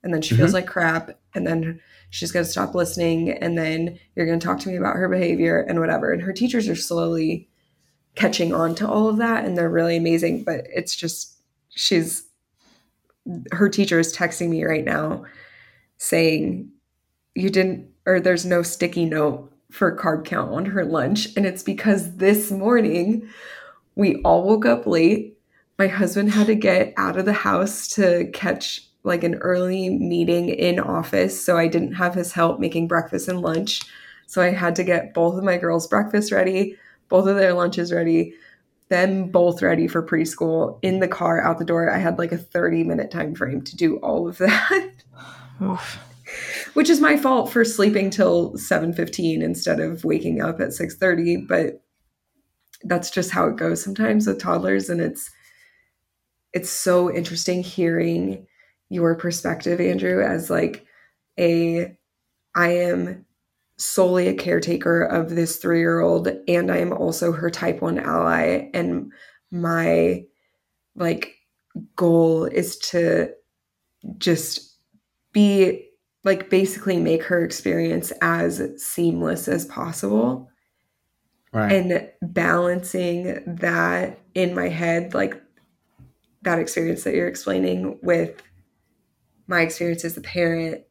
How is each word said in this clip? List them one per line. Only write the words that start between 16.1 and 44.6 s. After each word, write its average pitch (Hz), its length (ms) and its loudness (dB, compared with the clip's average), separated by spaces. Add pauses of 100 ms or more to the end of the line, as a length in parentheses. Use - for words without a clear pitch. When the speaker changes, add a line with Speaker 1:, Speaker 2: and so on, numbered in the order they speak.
Speaker 1:
"You 185 140 0
didn't, 190 400 0 (180)
or 185 140 4
there's 175 240 2
no 175 180 2
sticky 170 440 -2
note 151 440 -2 (200)
for 170 260 0
carb 156 300 -2
count - 260 -4
on 165 140 -4
her 196 180 -2
lunch." 156 500 0
And 202 120 2
it's 185 160 -4
because 196 540 0
this 208 340 4
morning 202 760 2 (680)
we 196 220 2
all 175 280 4
woke 214 220 4
up - 200 2
late. 175 520 2 (400)
My 196 80 4
husband 202 460 2
had 214 160 4
to 220 60 4
get 190 440 2
out 190 180 -2
of 185 80 0
the 202 80 2
house 202 640 0
to 175 400 2
catch, - 520 -6 (180)
like, 175 200 0
an 170 120 0
early 185 520 0
meeting 175 640 0
in 180 280 0
office. 185 640 0
So 180 140 2
I 165 100 4
didn't 170 280 0
have 180 200 0
his 175 180 -4
help 165 280 2
making 165 280 -2
breakfast - 380 -2
and 180 140 -4
lunch. 175 400 -2 (460)
So - 160 0
I 180 80 4
had 175 260 0
to 180 80 0
get 170 300 0
both 170 220 2
of 190 80 -4
my 185 120 2
girls' 170 320 0
breakfast 208 420 0
ready, 190 460 2 (320)
both 190 180 4
of 196 100 4
their 190 180 4
lunches 175 360 0
ready, 170 440 2 (560)
them 185 400 2
both 175 320 4
ready 170 260 2
for 165 180 -2
preschool 160 760 0
in 190 180 0
the 180 80 2
car 170 320 0
out 165 180 0
the 170 60 -4
door. 170 260 2
I - 80 0
had, 170 200 0
like, 170 140 -2
a 170 60 -4
thirty 170 460 0
minute 165 260 -2
time 160 240 -6
frame 135 280 -4
to - 140 -14
do 165 200 2
all 170 320 -2
of 180 100 -10
that. 359 520 2 (360)